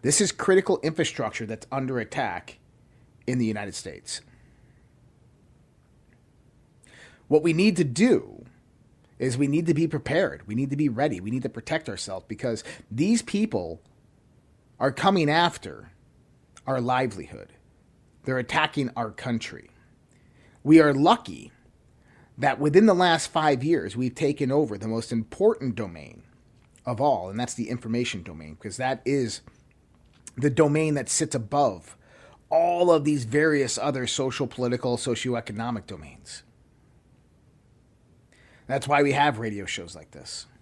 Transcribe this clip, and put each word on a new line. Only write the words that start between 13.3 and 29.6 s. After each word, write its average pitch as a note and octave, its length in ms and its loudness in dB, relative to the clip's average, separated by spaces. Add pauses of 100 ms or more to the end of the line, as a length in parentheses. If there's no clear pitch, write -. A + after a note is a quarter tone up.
are C3 140 0
coming F3+ 380 2
after D3+ 640 -2 (720)
our C3 160 -2
livelihood. A#2+ 680 -4 (720)
They're C3 140 -2
attacking C#3+ 560 -2
our A2+ 160 -6
country. - 600 -6 (920)
We D#3 180 10
are D3 120 6
lucky D3 600 2 (840)
that C3+ 220 0
within D3+ 280 6
the G3 100 8
last F3 320 2
five D3 340 2
years, A2 340 0
we've B2+ 200 -2
taken D3 340 0
over C3+ 260 0
the G#2 120 -8
most A2+ 240 -4
important C3 640 0
domain E2+ 480 -10 (600)
of A#2+ 160 -4
all, G#2+ 300 0
and G#2 80 -8
that's A#2+ 160 -6
the - 160 -6
information A#2 540 -4
domain, D#2 300 -16
because F#2+ 220 -14
that C3 280 -4
is C3 360 -2 (960)